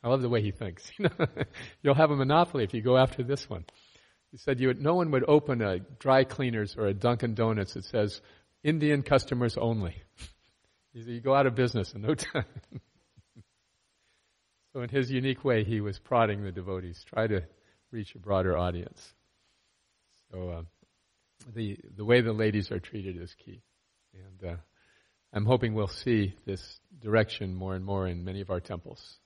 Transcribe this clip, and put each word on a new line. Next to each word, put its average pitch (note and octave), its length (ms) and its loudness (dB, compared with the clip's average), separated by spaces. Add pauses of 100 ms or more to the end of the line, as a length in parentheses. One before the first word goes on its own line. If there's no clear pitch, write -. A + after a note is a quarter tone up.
I A#2+ 40 -2
love C3 120 2
the B2 80 -2
way A#2 140 2
he G#2 80 -2
thinks. F#2 400 -12 (440)
<laughs> - 480 -10
You'll C#3+ 120 4
have D3+ 160 6
a D3 60 0
monopoly C#3 480 2
if G2 100 -6
you A2+ 80 -4
go B2+ 140 4
after C3 260 4
this C3 260 -6
one. E2+ 160 -10 (680)
He B2+ 40 -20
said C3+ 220 -2
you C3 80 2
would, C3 140 2
no D#3 160 2
one E3+ 160 0
would C3 160 4
open D3 340 4
a F#2+ 160 0
dry C3 460 4
cleaners A#2 520 -2
or G#2+ 100 -2
a G2 60 2
Dunkin' A#2 420 0
Donuts A2 400 0
that F#2 100 -10
says, G#2+ 360 -2 (440)
"Indian D3+ 400 2
customers B2 520 2
only." A2 380 -2 (240)
<laughs> - 760 -20
You A#2 280 -12
go C3+ 160 4
out C#3 100 6
of B2 80 2
business A2+ 400 0
in G#2 80 -10
no C3+ 120 2
<laughs> - 20 -2
time. - 280 -4 (2250)
So C3+ 100 -10
in A#2+ 60 -8
his C3 200 0
unique C3 360 -2
way, A#2 180 4
he G#2+ 180 -2
was G#2 200 -6
prodding G#2+ 420 0
the G2 80 -8
devotees, F2+ 540 -10
"Try A2 240 -2
to F#2+ 160 -2 (480)
reach A2 240 -10
a - 20 -20
broader F#2+ 400 2
audience." - 560 -6 (1160)
So, F2+ 160 -8
uh, E2+ 140 -10 (920)
the, G#2 240 -6 (180)
the G#2 80 -10
way A#2+ 180 6
the A2+ 100 0
ladies G#2+ 400 0
are F#2+ 80 -4
treated F#2+ 420 -10
is F#2 120 -16
key. G#2+ 280 -20 (520)
And, F#2 380 -14
uh, F2 40 -8 (760)
I'm G#2 140 0
hoping A#2+ 280 2
we'll G#2 120 -2
see G#2 480 0 (100)
this - 360 -10 (200)
direction G#2+ 540 -2
more F#2+ 220 -6
and F#2 80 -8
more G2 240 -4
in F2 160 -8
many F#2+ 160 -8
of F#2+ 100 -10
our F2+ 100 -2
temples - 640 -14